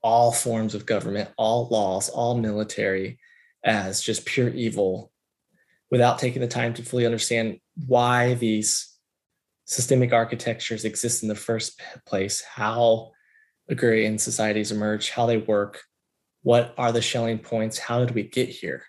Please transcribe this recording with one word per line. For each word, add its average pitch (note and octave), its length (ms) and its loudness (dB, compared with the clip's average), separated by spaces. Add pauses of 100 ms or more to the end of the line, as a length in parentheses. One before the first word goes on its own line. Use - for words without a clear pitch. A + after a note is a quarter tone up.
all A#2 300 6
forms A2 420 -2
of G2+ 120 -8
government, G2+ 500 -2
all A#2 320 2
laws, G2 400 0
all A#2+ 280 0
military G#2 840 -2 (460)
as G2+ 380 0
just - 240 -4
pure B2 240 0
evil G#2 600 -2 (800)
without B2 280 4
taking B2+ 240 -2
the A#2+ 60 -2
time A#2+ 260 -2
to A#2+ 80 -10
fully A#2+ 240 0
understand A2+ 520 -2 (280)
why B2 480 4
these A2 640 -2 (680)
systemic B2 480 2
architectures A#2 720 -2
exist A2 380 -4
in A2 60 -4
the G#2 60 -2
first - 440 -6
p-, - 60 -18 (220)
place, G2 360 -2
how A2+ 680 2 (580)
agrarian A2 500 2
societies G#2+ 520 -2
emerge, G#2+ 400 -2
how A#2+ 160 0
they A#2 120 4
work, G#2 440 -2 (600)
what A#2+ 360 4
are A#2+ 140 2
the A#2 100 2
Schelling A2+ 380 -2
points, A2 380 -4
how A#2+ 200 -2
did A#2+ 160 2
we A#2 80 0
get - 260 -2
here? - 400 -10